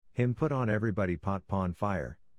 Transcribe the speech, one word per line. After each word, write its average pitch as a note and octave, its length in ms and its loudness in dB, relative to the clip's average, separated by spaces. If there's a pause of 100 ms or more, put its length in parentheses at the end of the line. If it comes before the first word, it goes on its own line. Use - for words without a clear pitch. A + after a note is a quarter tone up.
(120)
Him B2 220 2
put D#3 160 0
on B2+ 180 0
everybody G#2 480 0
pot G2 300 -4
pon F#2+ 260 0
fire, E2+ 460 -2 (200)